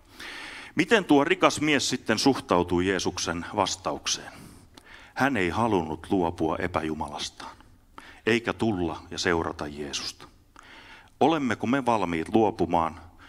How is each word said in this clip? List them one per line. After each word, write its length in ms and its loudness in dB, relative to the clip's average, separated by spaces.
Miten 300 2
tuo 180 6
rikas 380 4
mies 280 2
sitten 300 -2
suhtautui 680 2
Jeesuksen 580 -2
vastaukseen? 800 -4
Hän 240 0
ei 120 2
halunnut 600 0
luopua 480 0
epäjumalastaan, 1000 -6
eikä 280 0
tulla 480 -2
ja 60 -8
seurata 500 -2
Jeesusta. 600 -10
Olemmeko 480 2
me 180 0
valmiit 480 0
luopumaan, 640 2